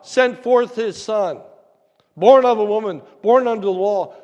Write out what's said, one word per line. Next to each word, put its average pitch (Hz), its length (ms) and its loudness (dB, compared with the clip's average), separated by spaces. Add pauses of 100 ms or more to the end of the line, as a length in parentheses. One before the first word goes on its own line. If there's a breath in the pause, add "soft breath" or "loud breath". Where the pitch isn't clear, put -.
sent - 420 -2
forth 240 340 0
his 220 260 -8
Son, 190 400 -6 (720)
born 247 280 6
of 240 140 0
a 214 60 0
woman, 208 380 -6 (200 soft breath)
born 240 260 2
under 220 160 -4
the 196 80 -2
law. 190 520 -4